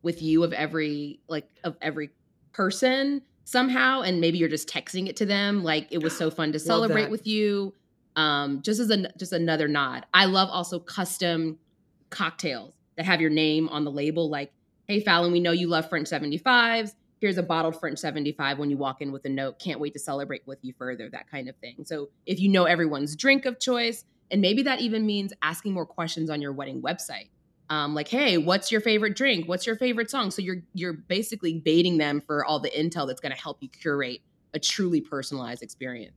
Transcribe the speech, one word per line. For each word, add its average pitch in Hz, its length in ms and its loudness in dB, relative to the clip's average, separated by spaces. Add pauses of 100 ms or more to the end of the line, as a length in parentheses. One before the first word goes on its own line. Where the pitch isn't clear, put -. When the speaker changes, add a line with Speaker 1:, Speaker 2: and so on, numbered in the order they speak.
Speaker 1:
with 170 200 -4
you 160 220 6
of 165 100 2
every, 151 720 -2
like, 156 220 -6 (140)
of 170 180 -6
every 151 280 -4 (420)
person 262 720 2 (240)
somehow. 254 560 2
And 185 200 2
maybe 170 180 4
you're 165 100 4
just 156 180 -4
texting 185 400 -6
it 175 100 -8
to 214 80 0
them, 202 380 0
like, 156 280 0
"It 165 120 -2
was 160 140 -2
so 160 140 0
fun 156 200 -2
to 151 60 -2
Speaker 2:
<gasps> - 20 -2
Love 156 60 -8
Speaker 1:
celebrate 214 380 2
Speaker 2:
that. 208 80 -2
Speaker 1:
with 220 160 -6
you." 208 460 0 (420)
Um, 143 460 0
just 214 180 0
as 226 120 0
an, 196 160 2 (120)
just 190 140 -6
another 165 340 2
nod. 139 460 0
I 190 120 10
love 190 240 4
also 175 300 -4
custom 165 800 -2 (500)
cocktails 151 640 -6 (220)
that 165 100 -6
have 180 160 4
your 156 80 4
name 156 400 4
on 147 140 -2
the 143 80 -2
label, 151 380 0
like, 143 240 -6 (340)
"Hey, 208 140 2
Fallon, 175 300 4
we 175 100 4
know 170 100 4
you 175 160 2
love 165 220 0
French 156 180 -2
seventy-fives. 226 880 2 (240)
Here's 196 180 0
a 175 60 0
bottled 165 360 0
French 147 200 -6
seventy-five 147 580 -2
when 147 120 -2
you 139 80 0
walk 135 240 -4
in 139 100 -6
with 135 140 -12
a 139 40 -4
note. 135 300 -4
Can't 143 220 -6
wait 147 120 -4
to 147 60 -12
celebrate 139 480 -6
with 135 140 -14
you 127 160 -12
further," 127 320 -8
that - 200 -16
kind 131 200 -10
of 110 80 -18
thing. 143 280 -16
So 147 240 -8 (160)
if 180 140 -4
you 196 100 4
know 185 160 6
everyone's 156 520 0
drink 269 280 4
of 247 140 -4
choice, 233 460 -2 (260)
and 202 100 4
maybe 214 220 4
that 262 160 0
even 220 260 0
means 202 360 0
asking 170 320 -2
more 175 120 -2
questions 165 440 -4
on 147 120 -4
your 143 120 -4
wedding 135 280 -8
website. 127 480 -6 (400)
Um, 151 260 -2
like, 151 120 -2
"Hey, 233 300 4
what's 180 340 2
your 220 80 2
favorite 214 380 2
drink? 196 320 0
What's 180 180 -2
your 226 80 -2
favorite 233 340 -2
song?" 226 220 -2
So 208 100 -6
you're, 180 200 -4 (120)
you're 175 200 -4
basically 180 680 -2
baiting 170 380 6
them 147 240 2
for 147 240 -2
all 151 160 0
the 151 80 -4
intel 160 380 -2
that's 127 120 -6
gonna - 160 -8
help 143 260 -10
you 135 80 -14
curate 143 520 -4 (320)
a 156 60 -4
truly 175 420 0
personalized 131 600 -8
experience. 123 540 -14